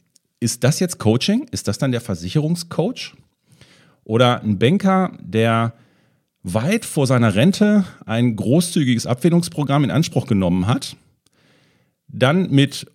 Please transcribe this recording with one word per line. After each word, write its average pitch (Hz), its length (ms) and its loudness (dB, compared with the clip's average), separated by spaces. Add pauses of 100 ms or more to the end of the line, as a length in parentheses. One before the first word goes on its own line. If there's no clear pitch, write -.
(380)
Ist - 240 -4
das 131 160 2
jetzt 180 220 -4
Coaching? 196 500 0
Ist - 160 -8
das 104 120 -4
dann 139 120 -2
der 117 100 -2
Versicherungscoach? 151 1160 -4 (880)
Oder 120 400 2
ein 101 160 0
Banker, 190 600 2
der 113 540 0 (680)
weit 123 400 -2
vor 143 220 0
seiner 117 300 2
Rente 196 480 2 (200)
ein 117 300 0
großzügiges 123 720 0
Abfindungsprogramm 147 800 0
in 95 80 -2
Anspruch 139 340 0
genommen 92 400 0
hat, - 300 -4 (1120)
dann 151 420 0
mit 139 440 0